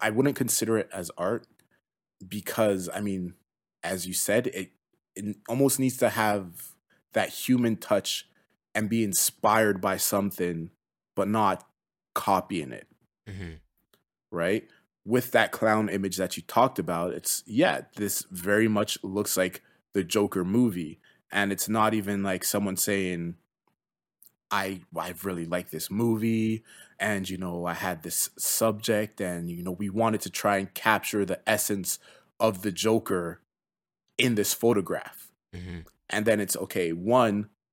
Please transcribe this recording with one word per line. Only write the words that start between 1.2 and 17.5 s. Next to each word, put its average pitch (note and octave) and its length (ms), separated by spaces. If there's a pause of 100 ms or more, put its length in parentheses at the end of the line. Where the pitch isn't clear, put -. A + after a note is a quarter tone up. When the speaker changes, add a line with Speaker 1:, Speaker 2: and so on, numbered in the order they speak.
Speaker 1:
because, G2 640
I F#2+ 60
mean, F#2+ 360 (460)
as F2+ 240
you F#2 80
said, G#2+ 340
it, F#2 240 (440)
it G#2 220 (100)
almost C3 320
needs C3 180
to G2 120
have G#2 640 (400)
that F#2+ 160
human A#2+ 480
touch - 500 (480)
and G#2+ 140
be A2+ 160
inspired G#2 760
by F#2+ 160
something, F2+ 720 (460)
but G2 140
not G#2 360 (480)
copying F2+ 600
it. G1+ 140 (420)
Speaker 2:
Mm-hmm. F#2 240 (800)
Speaker 1:
Right? F2+ 360 (380)
With A#2+ 260
that A2+ 220
clown A2 340
image F#2+ 300
that F#2 180
you E2 80
talked B2+ 340
about, F2 360
it's, - 320
yeah, G#2+ 360 (140)